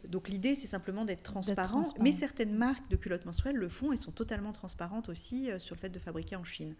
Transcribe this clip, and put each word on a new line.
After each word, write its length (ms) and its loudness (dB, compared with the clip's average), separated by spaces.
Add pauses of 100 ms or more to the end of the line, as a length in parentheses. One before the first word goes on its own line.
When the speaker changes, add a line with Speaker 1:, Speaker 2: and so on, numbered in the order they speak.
Speaker 1:
donc 220 -2
l'idée, 260 4
c'est 100 -6
simplement 380 -2
d'être 140 0
Speaker 2:
D'être 60 -16
Speaker 1:
transparent. 580 2
Speaker 2:
transparent. 240 2
Speaker 1:
Mais 80 10
certaines 420 0
marques 340 2
de 60 6
culottes 300 0
menstruelles 320 2
le 100 0
font 240 0
et 60 4
sont 160 -6
totalement 400 -2
transparentes 560 -6
aussi, 420 -4
euh, 80 -2
sur 160 -8
le 60 -10
fait 80 -4
de 100 -8
fabriquer 380 -6
en 80 -6
Chine. 340 -8